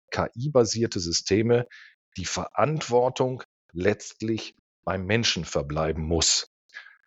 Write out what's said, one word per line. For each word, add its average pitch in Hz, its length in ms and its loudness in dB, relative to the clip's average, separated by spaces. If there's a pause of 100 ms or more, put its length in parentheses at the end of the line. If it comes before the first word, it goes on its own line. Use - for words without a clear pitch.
K-I-basierte 117 920 0
Systeme 110 680 2 (500)
die 90 80 -6
Verantwortung 127 1160 0 (280)
letztlich 104 840 -4 (280)
beim 92 220 -4
Menschen 104 400 0
verbleiben 78 580 -2
muss." 80 440 0 (600)